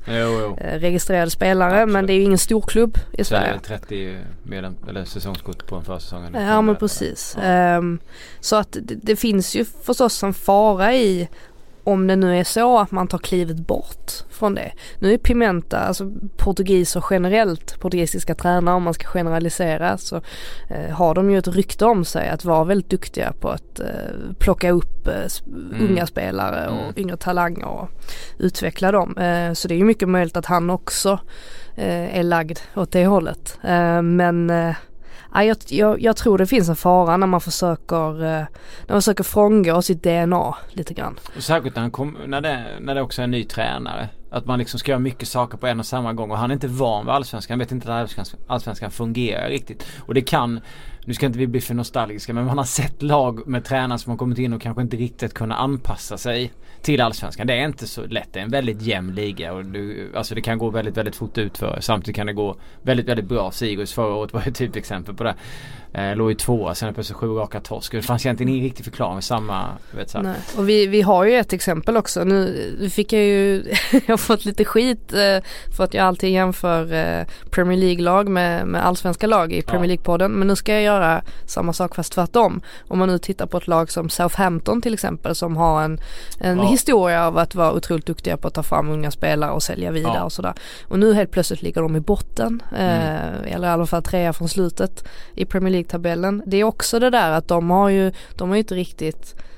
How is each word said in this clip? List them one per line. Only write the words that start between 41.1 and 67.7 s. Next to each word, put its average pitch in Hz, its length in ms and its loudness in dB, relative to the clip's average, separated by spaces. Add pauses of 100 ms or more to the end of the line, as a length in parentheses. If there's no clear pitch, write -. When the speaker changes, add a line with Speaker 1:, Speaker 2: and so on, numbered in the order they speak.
Speaker 1:
Och 131 60 -8
särskilt 139 320 0
när 117 60 -4
han 120 100 -4
kom-, 143 260 -6 (100)
när 139 140 -4
det, 135 240 -4 (140)
när 135 160 -4
det 135 60 -2
också 127 200 -4
är - 20 -2
en 123 80 0
ny 120 120 0
tränare. 113 680 -4 (240)
Att 120 120 -6
man 123 140 0
liksom 117 200 -4
ska 143 120 -2
göra 127 80 2
mycket 127 280 -4
saker 120 300 -2
på 127 100 -6
en 117 120 0
och 110 60 -6
samma 120 280 -4
gång. 110 180 -6
Och 107 60 -4
han 120 140 -2
är - 20 -2
inte 139 140 -2
van 120 380 0
vid 123 80 0
allsvenskan. 120 400 -4
Han 120 60 -2
vet 123 120 -4
inte 117 220 -6
att 117 80 -2
allsvenskan, - 460 -8
allsvenskan 110 440 -6
fungerar 113 580 -2
riktigt. 131 360 -8 (140)
Och - 140 -8
det 135 80 2
kan, 120 380 0 (460)
nu 120 80 -6
ska 135 120 -2
inte 120 140 -2
vi 131 80 0
bli 120 140 0
för - 120 -6
nostalgiska, 117 600 -6
men 120 120 -2
man 127 120 0
har 135 80 0
sett 143 360 -2
lag 135 460 0
med 123 180 -4
tränare 127 340 -2
som - 120 -10
har 113 60 -4
kommit 123 200 -2
in 127 160 -2
och 113 80 -6
kanske 117 200 -4
inte 120 160 -4
riktigt 117 360 -6
kunnat 113 260 -4
anpassa 127 580 -4
sig 120 360 -4 (280)
till 143 200 2
allsvenskan. 107 460 -2
Det 127 60 0
är 127 120 0
inte 156 220 -6
så 110 180 -10
lätt. 107 280 -6
Det 98 60 -8
är 95 40 -6
en 113 80 -6
väldigt 120 300 -2
jämn 95 340 -4
liga 95 380 -6
och 95 120 -10
du, 98 500 -10
alltså 113 200 -6
det 110 60 -4
kan 113 160 -2
gå 113 120 -2
väldigt, 107 280 -4
väldigt 107 180 -2
fort - 220 -8
ut 104 200 -4
för. - 240 -4
Samtidigt 107 340 -2
kan 104 120 -4
det 104 60 -6
gå 101 220 -2 (260)
väldigt, 120 260 0
väldigt 113 180 0
bra. 101 260 -2
Sirius 101 420 -4
förra 110 200 -2
året 107 200 -6
var 110 140 -4
ett 123 80 -4
typexempel 101 600 -6
på 113 80 -6
det. 113 120 -2 (580)
Eh, 98 220 -4
låg 110 140 2
ju 107 60 0
tvåa, 104 400 -2
sen 110 120 -6
är 107 40 -6
det - 40 -8
plötsligt 107 220 -10
sju 113 100 -4
raka 110 320 -4
torsk. - 320 -10